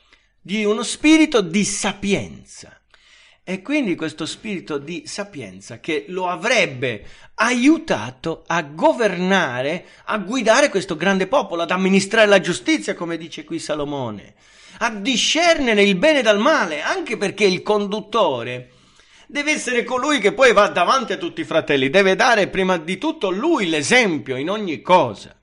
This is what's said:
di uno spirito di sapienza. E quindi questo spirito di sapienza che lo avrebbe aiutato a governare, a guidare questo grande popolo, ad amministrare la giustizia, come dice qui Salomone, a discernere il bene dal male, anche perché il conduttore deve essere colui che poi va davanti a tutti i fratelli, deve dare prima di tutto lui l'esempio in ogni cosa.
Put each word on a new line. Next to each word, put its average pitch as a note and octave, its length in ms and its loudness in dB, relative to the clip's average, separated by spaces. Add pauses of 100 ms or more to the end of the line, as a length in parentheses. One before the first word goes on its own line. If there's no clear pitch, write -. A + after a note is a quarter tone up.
(400)
di G#3 240 -4
uno A3 180 0
spirito D4+ 600 4
di F#3 220 0
sapienza. - 1080 -6 (680)
E F#3+ 200 -8
quindi C4 340 0
questo D#3 300 -8
spirito E3 520 -8
di D#3 280 -10
sapienza A#2 720 -14
che E3 280 -4
lo F#3 200 -6
avrebbe D#3+ 760 -2 (360)
aiutato A#3+ 1080 0
a E3+ 160 -2
governare, F3 1200 0 (180)
a A3 140 -4
guidare A3+ 500 2
questo F3 280 -4
grande F#3 300 0
popolo, - 360 -2
ad E3+ 80 -4
amministrare F#3+ 560 4
la G3+ 140 6
giustizia, F#3 540 -2
come E3+ 220 -8
dice D#3 280 -14
qui D#3+ 140 -8
Salomone, C#3+ 760 -6 (440)
a A#3 120 -2
discernere B3 920 2
il G3+ 140 4
bene C#4+ 260 4
dal G#3+ 160 4
male, G#3 440 0
anche C#4+ 340 -4
perché G3+ 280 -2
il F#3 180 2
conduttore F#3 1120 -2 (540)
deve D4 260 -4
essere A#3+ 320 -2
colui C#4 340 0
che F#3+ 140 2
poi B3+ 200 6
va G3+ 160 6
davanti G3 440 0
a F#3 40 -6
tutti F3 240 -8
i D#3 40 -4
fratelli, D3 440 0
deve F#3+ 280 4
dare G#3+ 320 2
prima F#3 280 0
di E3+ 220 -6
tutto D4+ 320 -4
lui A#3 380 0
l'esempio D#3 680 0
in C#3+ 140 -6
ogni G3 300 -6
cosa. D3+ 640 0